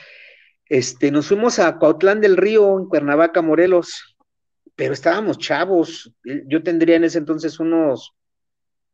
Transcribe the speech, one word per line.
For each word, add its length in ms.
Este, 420
nos 160
fuimos 320
a 200
Cuautlán 420
del 160
Río, 420
en 80
Cuernavaca, 560
Morelos, 760
pero 160
estábamos 460
chavos. 760
Yo 160
tendría 340
en 80
ese 140
entonces 420
unos 540